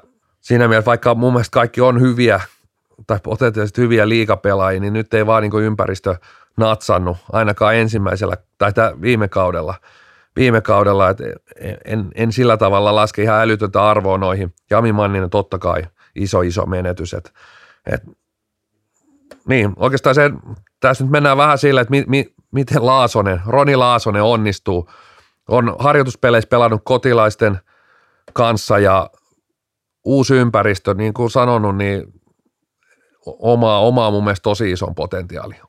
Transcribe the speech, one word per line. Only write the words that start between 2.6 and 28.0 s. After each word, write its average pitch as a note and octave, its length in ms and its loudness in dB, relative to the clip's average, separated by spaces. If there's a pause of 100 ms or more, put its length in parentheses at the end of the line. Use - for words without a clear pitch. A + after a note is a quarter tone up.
tai G#2 160 -2
potentiaalisesti A2 580 -4
hyviä A#2 280 2
liigapelaajia, G2 720 0
niin G2+ 120 -4
nyt A2 200 -6
ei G#2+ 120 2
vaan A2 160 2
niinku G#2+ 180 -2
ympäristö G2+ 560 -2 (420)
natsannut, F#2+ 600 -2 (140)
ainakaan G#2+ 440 0
ensimmäisellä, G2 640 -2 (200)
tai G2+ 160 0
tää F#2+ 280 0
viime G#2+ 260 0
kaudella, F2+ 480 -4 (600)
viime A#2 260 2
kaudella, G2+ 480 2
et G2 80 -2 (420)
en, - 260 -12
en, G#2+ 300 -6
en A2+ 160 -2
sillä A#2 260 2
tavalla G#2 380 2
laske G#2+ 280 0
ihan A2 180 2
älytöntä G#2 480 0
arvoa F#2+ 280 0
noihin. F#2+ 360 -4 (160)
Jami A2+ 220 2
Manninen G2 380 0
totta F#2+ 300 -4
kai, F2 240 -4 (320)
iso, G2 260 -2
iso F2+ 240 -2
menetys. F2+ 480 -6
Et, - 200 -14 (600)
et, - 80 -4 (1500)
niin, A2+ 280 0
oikeastaan C3 400 0
se, C#3+ 160 4 (480)
tässä C3 240 0
nyt C3+ 80 -2
mennään D3 260 2
vähän D3 200 2
sillä, C3 240 2
että A#2 100 -4
mi-, C#3 160 0
mi-, C3+ 260 -2 (180)
miten C3 340 -2
Laasonen, A2+ 600 2
Roni C#3 280 2
Laasonen A#2 480 0
onnistuu. G#2 640 -2 (580)
On A#2 320 0
harjoituspeleissä B2+ 720 2
pelannut A#2 340 2
Kotilaisten A2+ 760 0 (720)